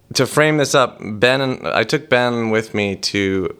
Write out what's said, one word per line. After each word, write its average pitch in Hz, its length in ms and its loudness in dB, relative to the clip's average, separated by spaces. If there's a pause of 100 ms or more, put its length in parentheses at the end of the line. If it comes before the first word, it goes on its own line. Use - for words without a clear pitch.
(140)
to 131 120 0
frame 151 300 2
this 139 180 0
up, 127 260 2
Ben 120 400 0
and, 131 260 -4
I 110 180 0
took 151 260 -4
Ben 120 400 0
with 110 240 -2
me 101 220 0
to 95 640 -2